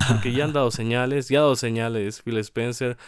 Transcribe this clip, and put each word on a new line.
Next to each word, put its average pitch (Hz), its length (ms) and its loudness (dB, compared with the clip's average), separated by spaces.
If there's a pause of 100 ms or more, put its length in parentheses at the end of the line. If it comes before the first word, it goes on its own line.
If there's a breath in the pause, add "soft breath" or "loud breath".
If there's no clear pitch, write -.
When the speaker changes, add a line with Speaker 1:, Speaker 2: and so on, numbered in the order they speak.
Speaker 1:
Porque 120 260 2
ya 135 120 0
han 156 80 -2
dado 135 180 2
Speaker 2:
<laughs> - 0 -
Speaker 1:
señales, 123 600 -2
ya 139 80 4
ha 147 40 6
dado 139 140 6
señales 113 680 -2
Phil 117 160 -4
Spencer. 120 680 -4